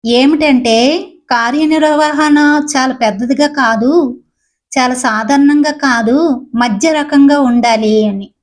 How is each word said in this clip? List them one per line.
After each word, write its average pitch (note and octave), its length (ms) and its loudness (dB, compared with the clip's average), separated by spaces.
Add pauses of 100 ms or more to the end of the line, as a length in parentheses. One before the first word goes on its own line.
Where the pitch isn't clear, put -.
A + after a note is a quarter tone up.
ఏమిటంటే, B3+ 1000 0 (220)
కార్యనిర్వహణ D4 1400 0 (100)
చాలా C4 180 -2
పెద్దదిగా B3 520 -2
కాదు, C4 720 -2 (580)
చాలా B3+ 160 0
సాధారణంగా C#4 800 0
కాదు, C4 800 -2
మధ్య A#3+ 380 0
రకంగా D4 480 2
ఉండాలి A3 680 2
అని. G3 340 -8